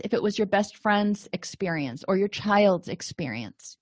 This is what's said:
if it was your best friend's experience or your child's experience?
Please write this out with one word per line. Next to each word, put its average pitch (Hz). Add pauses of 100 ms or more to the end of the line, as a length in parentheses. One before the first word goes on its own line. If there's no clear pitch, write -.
if 214
it -
was 208
your 214
best 202
friend's 208
experience 160
or 190
your 196
child's 202
experience? -